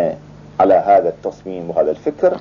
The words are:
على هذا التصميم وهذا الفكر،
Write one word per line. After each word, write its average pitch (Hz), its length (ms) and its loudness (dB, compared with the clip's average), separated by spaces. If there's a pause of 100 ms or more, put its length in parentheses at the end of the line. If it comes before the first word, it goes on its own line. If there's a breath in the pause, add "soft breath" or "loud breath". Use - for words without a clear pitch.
(600)
على 95 140 4
هذا 92 340 4
التصميم 90 600 -10
وهذا 78 200 -2
الفكر، 151 500 -2